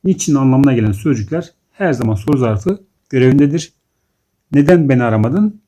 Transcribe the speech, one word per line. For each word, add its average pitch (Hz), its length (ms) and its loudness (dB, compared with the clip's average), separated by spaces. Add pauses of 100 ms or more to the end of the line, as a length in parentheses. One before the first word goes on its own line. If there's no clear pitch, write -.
Niçin 175 320 0
anlamına 135 380 2
gelen 107 180 0
sözcükler 131 600 -6 (180)
her 175 220 -2
zaman 113 220 -2
soru 139 220 -2
zarfı 123 460 -2 (260)
görevindedir. 143 640 0 (760)
"Neden 143 380 2
beni 123 140 2
aramadın?" 120 640 0